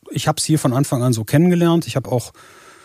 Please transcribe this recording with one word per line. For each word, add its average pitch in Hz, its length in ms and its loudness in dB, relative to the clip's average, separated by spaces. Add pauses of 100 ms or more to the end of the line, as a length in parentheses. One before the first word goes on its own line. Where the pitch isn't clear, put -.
(100)
ich - 180 -4
hab's - 160 -2
hier 156 140 2
von 135 160 0
Anfang 135 280 0
an 127 120 2
so 110 100 -4
kennengelernt. 170 640 2
Ich 117 100 -6
hab 127 100 -4
auch, - 260 -4 (520)